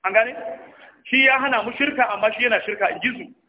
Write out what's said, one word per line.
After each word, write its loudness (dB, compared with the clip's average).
An -2
gane? 2
Shi 2
ya 6
hana 0
mu -6
shirka, 0
amma 0
shi -4
yana 2
shirka, -2
in -8
ji -2
su. -16